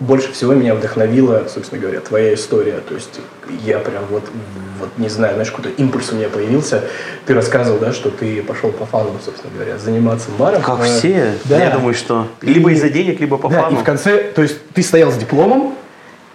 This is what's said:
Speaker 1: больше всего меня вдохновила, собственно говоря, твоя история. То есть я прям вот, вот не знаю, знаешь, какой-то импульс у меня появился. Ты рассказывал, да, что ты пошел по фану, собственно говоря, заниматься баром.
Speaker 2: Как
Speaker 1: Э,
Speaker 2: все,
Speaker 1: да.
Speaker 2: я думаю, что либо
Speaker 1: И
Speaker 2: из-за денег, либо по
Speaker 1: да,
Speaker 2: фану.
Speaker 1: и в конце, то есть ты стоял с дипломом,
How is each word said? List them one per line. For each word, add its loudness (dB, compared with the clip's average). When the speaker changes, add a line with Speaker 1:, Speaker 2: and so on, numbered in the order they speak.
Speaker 1:
больше 2
всего 2
меня 4
вдохновила, 2
собственно -10
говоря, -6
твоя 2
история. 0
То -8
есть -12
я 0
прям -6
вот, -4
вот -8
не -2
знаю, 0
знаешь, -2
какой-то -8
импульс 0
у -2
меня -2
появился. 0
Ты 4
рассказывал, 2
да, 0
что -4
ты -4
пошел -4
по -8
фану, -2
собственно -12
говоря, -8
заниматься 0
баром. 2
Speaker 2:
Как -2
Speaker 1:
Э, 2
Speaker 2:
все, 2
Speaker 1:
да. 4
Speaker 2:
я 2
думаю, 0
что -2
либо 4
Speaker 1:
И 6
Speaker 2:
из-за 4
денег, 0
либо 2
по -2
Speaker 1:
да, 4
Speaker 2:
фану. 2
Speaker 1:
и 0
в -4
конце, 2
то 2
есть 0
ты 2
стоял 4
с -2
дипломом, 2